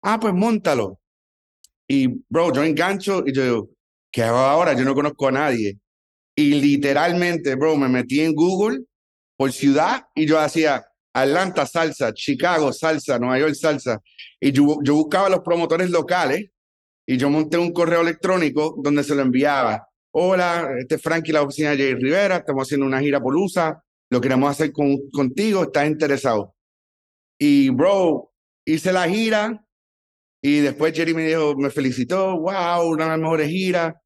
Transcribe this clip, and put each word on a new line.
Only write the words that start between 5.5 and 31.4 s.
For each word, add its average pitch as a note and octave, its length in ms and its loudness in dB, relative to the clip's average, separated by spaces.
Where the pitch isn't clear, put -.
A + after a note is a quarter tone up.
Y D3 240 2
literalmente, C#3+ 960 0
bro, D3+ 220 0
me C3+ 100 2
metí B2+ 340 0
en D#3+ 120 2
Google F#3+ 460 0
por C3+ 140 0
ciudad D#3 640 0
y D#3 100 0
yo D#3 140 2
hacía D3+ 460 0
Atlanta, D3+ 520 0
salsa, D3 480 -2
Chicago, D#3 600 0
salsa, D3+ 460 -2
Nueva B2+ 200 0
York, D3+ 140 0
salsa. C3+ 480 -4
Y C#3 120 2
yo, C#3+ 320 4
yo C#3+ 120 2
buscaba F#3 340 2
los F#3 120 2
promotores E3+ 480 0
locales E3+ 600 0
y B2+ 120 0
yo C#3+ 120 0
monté D3+ 280 0
un F3 160 0
correo E3+ 280 2
electrónico E3 800 0
donde C#3+ 220 0
se C#3+ 100 -2
lo C#3 80 0
enviaba. C3 680 0
"Hola, F3 560 0
este C3 160 -4
es - 60 -10
Frankie, D#3+ 320 -2
la D3+ 80 2
oficina D3 300 -2
de C#3+ 60 0
Jay C3+ 180 0
Rivera, F3 420 0
estamos C3+ 300 -4
haciendo C#3 180 -2
una C3 160 0
gira C#3+ 180 0
por B2+ 160 -2
usa, E3+ 480 -2
lo - 120 0
queremos C3 300 2
hacer D3 200 -2
con, C#3 400 -2
contigo, F3 520 0
¿estás D3 240 0
interesado?". C#3 680 0
Y, C#3+ 300 4
bro, E3+ 640 0
hice D#3+ 280 -2
la F3+ 160 0
gira A3 560 -2
y D3 160 2
después D3 340 0
Jerry E3 200 -2
me D#3+ 140 -2
dijo, D#3 300 0